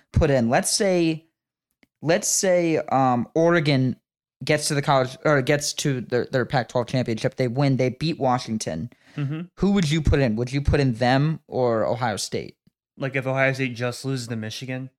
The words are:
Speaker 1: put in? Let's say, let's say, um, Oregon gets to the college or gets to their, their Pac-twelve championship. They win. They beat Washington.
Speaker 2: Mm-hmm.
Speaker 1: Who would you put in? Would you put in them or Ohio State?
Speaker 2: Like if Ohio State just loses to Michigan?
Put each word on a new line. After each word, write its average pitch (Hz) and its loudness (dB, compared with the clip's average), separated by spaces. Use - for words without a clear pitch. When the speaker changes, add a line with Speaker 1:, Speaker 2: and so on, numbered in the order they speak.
Speaker 1:
put 156 4
in? 123 2
Let's 147 2
say, 170 0
let's 170 0
say, 175 2
um, 127 0
Oregon 151 2
gets 147 0
to 156 -2
the 143 0
college 131 2
or 147 4
gets 143 0
to 135 -2
their, 123 -2
their 123 0
Pac-twelve 123 -2
championship. 123 -2
They 127 0
win. 135 2
They 131 2
beat 160 -4
Washington. 117 -4
Speaker 2:
Mm-hmm. 147 -6
Speaker 1:
Who 196 2
would 185 2
you 165 2
put 151 4
in? 117 2
Would 123 -4
you 143 -2
put 147 2
in 131 2
them 135 0
or 120 0
Ohio 113 -2
State? - -8
Speaker 2:
Like 135 -6
if 127 -4
Ohio 135 0
State 127 -4
just 120 -6
loses 127 -4
to 117 -6
Michigan? 127 -10